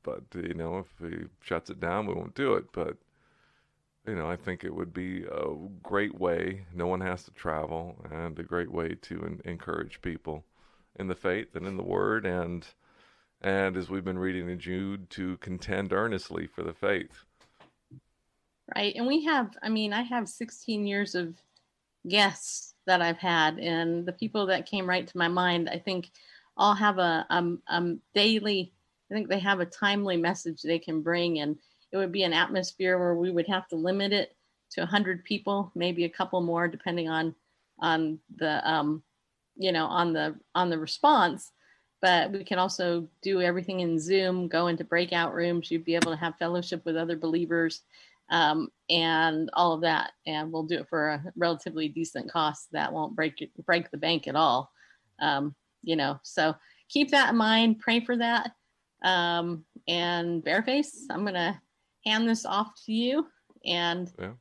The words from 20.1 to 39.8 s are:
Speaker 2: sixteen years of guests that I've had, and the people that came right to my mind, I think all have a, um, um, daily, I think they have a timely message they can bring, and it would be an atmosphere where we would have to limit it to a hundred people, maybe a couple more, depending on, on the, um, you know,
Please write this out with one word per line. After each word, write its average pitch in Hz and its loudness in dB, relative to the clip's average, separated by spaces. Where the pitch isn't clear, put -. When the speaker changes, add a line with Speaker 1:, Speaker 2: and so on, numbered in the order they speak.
Speaker 2:
sixteen 214 -6
years 202 -2
of 170 -2
guests - 0
that 180 6
I've 170 0
had, 165 2
and 170 -2
the 180 -4
people 208 -2
that 185 0
came 190 -4
right 180 0
to - -10
my 175 2
mind, 175 2
I - -6
think 180 -6
all 208 6
have 202 2
a, 170 2
um, 175 2
um, 175 0
daily, 208 2
I 196 -6
think 208 -2
they 196 2
have 190 2
a 175 2
timely 202 0
message 170 -2
they 165 0
can 160 -4
bring, 170 0
and 147 -2
it - -4
would 190 0
be 196 0
an 175 2
atmosphere 185 2
where 175 2
we 175 0
would 170 0
have 190 -2
to 170 -6
limit 196 0
it - -2
to 180 -4
a 170 -2
hundred 185 0
people, 202 -2
maybe 175 0
a 170 -2
couple 185 -2
more, 170 0
depending 170 -4
on, 160 -2
on 160 0
the, 156 -2
um, 151 0
you 185 0
know, 160 2